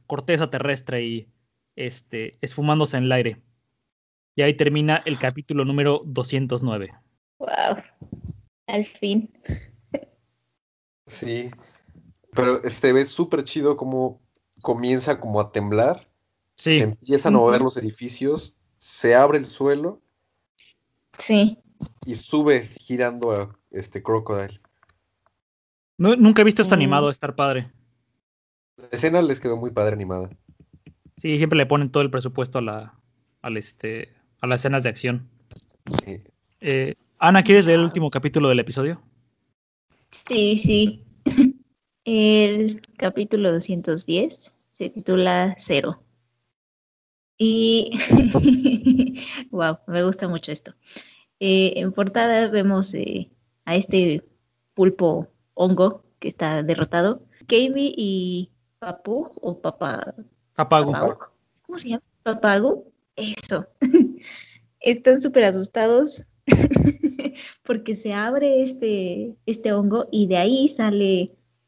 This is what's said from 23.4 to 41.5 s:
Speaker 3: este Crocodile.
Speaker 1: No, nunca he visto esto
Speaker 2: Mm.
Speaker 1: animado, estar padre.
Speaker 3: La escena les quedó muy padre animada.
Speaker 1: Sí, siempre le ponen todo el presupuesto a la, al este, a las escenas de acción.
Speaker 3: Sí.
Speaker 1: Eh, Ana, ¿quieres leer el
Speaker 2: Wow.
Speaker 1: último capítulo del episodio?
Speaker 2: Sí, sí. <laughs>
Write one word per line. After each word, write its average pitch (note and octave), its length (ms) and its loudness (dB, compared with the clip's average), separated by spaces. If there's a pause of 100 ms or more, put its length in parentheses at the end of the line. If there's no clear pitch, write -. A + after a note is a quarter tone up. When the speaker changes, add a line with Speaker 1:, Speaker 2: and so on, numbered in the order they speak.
Speaker 3:
este F#2+ 320 -12
Crocodile. G#2 580 -4 (1400)
Speaker 1:
No, G#3 180 4
nunca A3 260 8
he - 20 8
visto G#3+ 180 4
esto F#3 120 2
Speaker 2:
Mm. E3+ 40 4
Speaker 1:
animado, C#3+ 320 2
estar C#3 240 -8
padre. C3 360 -2 (1080)
Speaker 3:
La B2 160 -20
escena D#3+ 280 0
les C#3+ 200 0
quedó A#2 160 -4
muy A#2 140 -8
padre G#2+ 240 0
animada. F#2 360 -8 (840)
Speaker 1:
Sí, D3+ 200 -4
siempre D#3 220 2
le C3+ 80 4
ponen C#3+ 240 0
todo C#3+ 120 0
el C#3 80 -2
presupuesto B2+ 480 -6
a A#2+ 40 -2
la, G#2+ 320 -10 (480)
al A2+ 160 -10
este, - 560 -12 (260)
a B2+ 60 -4
las B2+ 160 0
escenas C3+ 220 -2
de A#2+ 40 -2
acción. B2 400 -6 (800)
Speaker 3:
Sí. G2 160 -14 (380)
Speaker 1:
Eh, C3+ 340 -4 (240)
Ana, F3+ 240 6
¿quieres G3+ 240 8
leer E3 100 6
el E3+ 60 4
Speaker 2:
Wow. E3+ 60 2
Speaker 1:
último D#3 220 -2
capítulo C#3+ 380 0
del B2 120 4
episodio? C3+ 420 -6 (1080)
Speaker 2:
Sí, G#3+ 480 -2
sí. G#3+ 460 0 (200)
<laughs> C4 400 2 (420)